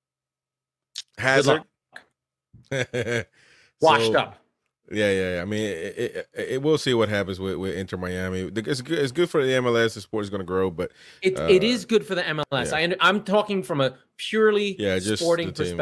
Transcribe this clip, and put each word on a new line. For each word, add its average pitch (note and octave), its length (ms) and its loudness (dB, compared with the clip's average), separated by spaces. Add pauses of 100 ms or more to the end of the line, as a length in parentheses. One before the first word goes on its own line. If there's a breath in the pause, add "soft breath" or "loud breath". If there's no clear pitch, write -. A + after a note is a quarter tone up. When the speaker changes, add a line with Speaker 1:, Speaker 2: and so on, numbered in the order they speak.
(1160)
Speaker 1:
Good - 60 -10
Speaker 2:
Hazard. C3+ 400 4 (1080)
Speaker 1:
luck. C3 160 -4
Speaker 2:
<laughs> A#2 400 -4 (540 soft breath)
Speaker 1:
Washed C3 300 6
Speaker 2:
So, C3+ 80 4
Speaker 1:
up. G2+ 240 -6 (480)
Speaker 2:
yeah, G#2 200 2
yeah, F#2 240 0
yeah. F2 60 -4
I F2 40 -6
mean, G#2 160 -2
it, F#2+ 360 -6
it, A#2 180 -4 (180)
it, G#2 180 -6
it, C3 100 -2
we'll D3+ 160 2
see C3+ 160 0
what A2+ 160 2
happens G2 300 -2
with, F#2+ 180 -4
with F#2 200 -4
Inter F#2+ 200 -6
Miami. F#2 520 -4
The, A2 200 -6
it's C3 120 -4
good, D3+ 180 -4
it's C3+ 120 0
good E3+ 180 0
for C#3+ 160 2
the C3 80 2
M B2+ 120 2
L A#2+ 120 2
S. A2+ 160 2
The G#2+ 80 -12
sport G#2 220 -6
is G2 60 -8
gonna F#2+ 140 -6
grow, F#2 280 0
but E2+ 200 -6 (300 loud breath)
Speaker 1:
It, F#3+ 180 0
Speaker 2:
uh, - 100 -2
Speaker 1:
it F#3+ 140 8
is A#3 220 0
good G#3+ 200 2
for F#3 100 -4
the E3+ 120 -2
M D#3 120 -4
L C#3+ 200 -2
S. A#2+ 120 -2
Speaker 2:
yeah. D#3 60 -2
Speaker 1:
I, E3+ 240 0
I'm G3 220 4
talking G3+ 400 0
from D#3 180 0
a C3 160 0 (200)
purely G#3 640 2
Speaker 2:
Yeah, F#3+ 200 0
just G#2 220 -2
Speaker 1:
sporting E3+ 260 2
Speaker 2:
the - 60 -8
team, D3+ 140 -4
yeah. F2 40 -4 (100)